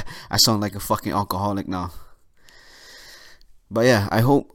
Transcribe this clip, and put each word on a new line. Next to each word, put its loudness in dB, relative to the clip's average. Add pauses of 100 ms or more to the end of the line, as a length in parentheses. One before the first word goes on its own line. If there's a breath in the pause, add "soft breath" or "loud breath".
<laughs> -12
I 0
sound 4
like -4
a -12
fucking -4
alcoholic -2
now. -6 (1800 loud breath)
But 0
yeah, 4
I 4
hope, 2